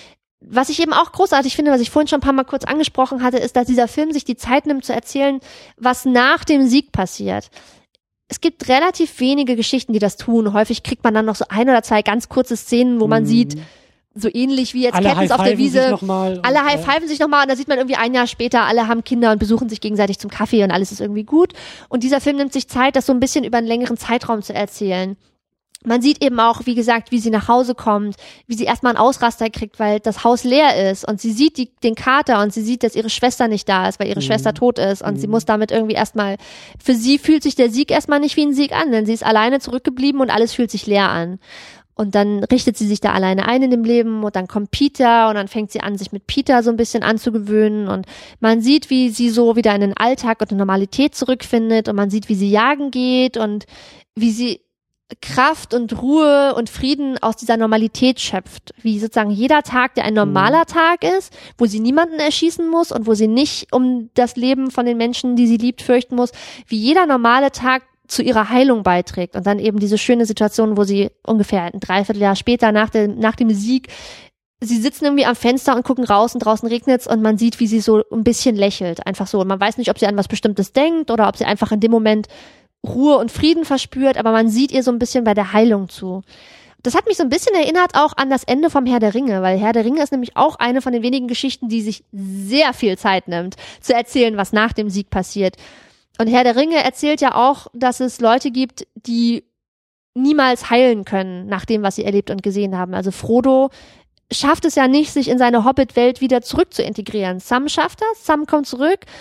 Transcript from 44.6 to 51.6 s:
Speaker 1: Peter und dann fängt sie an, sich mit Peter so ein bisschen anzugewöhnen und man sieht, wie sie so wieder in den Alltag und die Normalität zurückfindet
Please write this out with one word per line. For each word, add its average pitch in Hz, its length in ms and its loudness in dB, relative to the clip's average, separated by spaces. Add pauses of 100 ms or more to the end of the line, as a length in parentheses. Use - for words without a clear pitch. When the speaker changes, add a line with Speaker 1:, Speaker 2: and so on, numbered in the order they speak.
Speaker 1:
Peter 233 600 2
und 214 60 0
dann 202 120 -4
fängt 214 240 -6
sie - 100 -8
an, 202 160 -6
sich 190 140 -10
mit 202 160 -14
Peter 262 340 2
so 233 80 2
ein 233 80 0
bisschen 226 240 -2
anzugewöhnen 214 840 0
und 190 180 -6 (340)
man 226 220 2
sieht, 277 300 2
wie 254 180 2
sie 240 220 0
so 226 240 4
wieder 220 180 4
in 202 80 0
den 202 160 0
Alltag 233 440 0
und 214 100 -4
die 202 40 -4
Normalität 196 600 0
zurückfindet 226 720 0